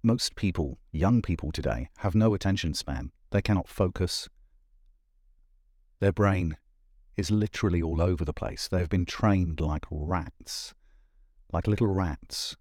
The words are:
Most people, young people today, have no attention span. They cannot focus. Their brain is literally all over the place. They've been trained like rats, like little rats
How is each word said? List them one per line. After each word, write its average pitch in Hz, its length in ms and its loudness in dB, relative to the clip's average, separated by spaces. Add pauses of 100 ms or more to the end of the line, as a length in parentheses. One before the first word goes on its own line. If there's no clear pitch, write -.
Most 117 320 2
people, 87 440 -2 (120)
young 101 300 4
people 78 320 -2
today, 62 360 -2 (100)
have 95 140 -2
no 110 200 6
attention 98 400 0
span. 64 400 -6 (160)
They 101 120 2
cannot 95 280 0
focus. - 580 -2 (1700)
Their 98 120 4
brain 90 460 2 (580)
is 98 160 -2
literally 104 500 2
all 82 200 -2
over 87 220 2
the 76 100 -4
place. - 340 -8
They've 90 200 0
been 90 180 0
trained 92 540 0
like 78 300 -2
rats, - 840 -8 (760)
like 85 140 -2
little 107 220 2
rats - 720 -4